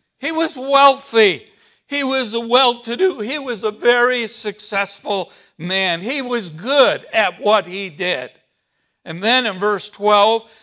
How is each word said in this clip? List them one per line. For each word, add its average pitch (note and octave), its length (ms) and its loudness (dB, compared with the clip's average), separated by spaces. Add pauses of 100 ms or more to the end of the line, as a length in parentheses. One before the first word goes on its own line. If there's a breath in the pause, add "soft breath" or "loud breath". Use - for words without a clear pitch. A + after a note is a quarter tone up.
(180)
He D#4+ 140 -6
was D#4+ 240 -2
wealthy. B3+ 920 2 (360 soft breath)
He C#4+ 160 -4
was B3+ 320 -2
a A#3 60 -2
well-to-do. A#3+ 800 0
He C4 180 -6
was A#3+ 240 -8
a G#3+ 80 0
very A#3+ 560 2
successful G3+ 1040 -6 (260 soft breath)
man. F3+ 420 -2
He C4+ 220 -6
was A#3+ 260 -4
good G3 640 2
at G3+ 280 0
what G#3 260 2
he F#3+ 240 -10
did. D3+ 400 -4 (760)
And E3+ 180 -10
then B3 240 2
in F#3 120 -6
verse G3+ 300 -2
twelve, G#3 640 2 (120 soft breath)